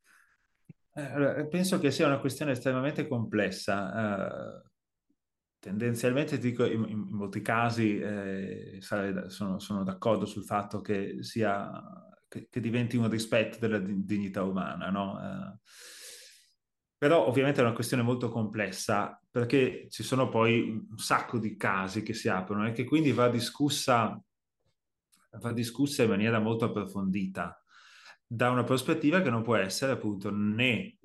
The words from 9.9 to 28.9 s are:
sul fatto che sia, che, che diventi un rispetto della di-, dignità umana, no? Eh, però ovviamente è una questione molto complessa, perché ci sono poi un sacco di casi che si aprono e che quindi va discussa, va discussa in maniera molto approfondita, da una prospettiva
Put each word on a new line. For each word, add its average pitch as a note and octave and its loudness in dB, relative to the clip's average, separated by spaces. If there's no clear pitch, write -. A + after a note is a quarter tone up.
sul G2+ -8
fatto G#2 -4
che G2 -4
sia, G#2 -2
che, - -14
che B2+ -4
diventi A#2 0
un A2+ 4
rispetto A2 0
della G#2+ 2
di-, F#2+ -2
dignità G2+ -2
umana, F2 -2
no? G2 -2
Eh, F#2+ -10
però D3+ 6
ovviamente C#3 4
è B2+ 6
una A#2 4
questione A#2+ 0
molto B2 0
complessa, G#2+ -2
perché B2+ 2
ci - -10
sono B2+ 2
poi A2+ 4
un A2 -8
sacco - 0
di G#2+ -4
casi F#2+ -2
che - -4
si - -4
aprono G2+ 0
e A#2 -2
che B2 -2
quindi D3 4
va A#2+ 6
discussa, A#2+ 0
va A#2 -4
discussa B2 0
in A2+ 6
maniera A2 2
molto A2+ 2
approfondita, F#2+ -2
da B2 0
una B2 2
prospettiva C#3+ 2